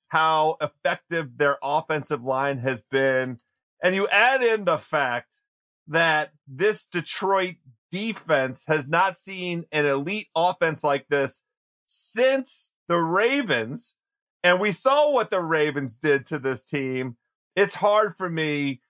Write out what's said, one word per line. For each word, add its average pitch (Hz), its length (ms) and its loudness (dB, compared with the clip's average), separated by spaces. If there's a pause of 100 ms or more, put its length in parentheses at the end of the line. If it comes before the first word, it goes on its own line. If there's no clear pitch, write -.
how 160 520 2
effective 160 760 -6
their 143 260 2
offensive 147 600 -2
line 135 360 -2
has 127 220 -2
been, 131 560 0 (440)
and 185 140 2
you 196 140 0
add 254 340 4
in 220 220 0
the 170 120 2
fact 127 540 -4 (560)
that 151 440 2 (140)
this 165 400 -2
Detroit 185 680 -2 (340)
defense 165 800 -2
has 156 200 0
not 175 300 0
seen 180 540 -8
an 151 140 0
elite 147 500 -2
offense 165 480 0
like 143 240 0
this 139 360 -2 (420)
since - 840 -2 (180)
the 170 80 2
Ravens, 170 960 0 (480)
and 180 160 6
we 208 120 0
saw 294 400 2
what 233 180 0
the 190 120 0
Ravens 151 540 0
did 139 300 2
to 151 140 -6
this 131 260 -4
team. 131 500 -4 (380)
It's 196 220 2
hard 208 400 4
for 185 140 -4
me. 147 500 -2 (100)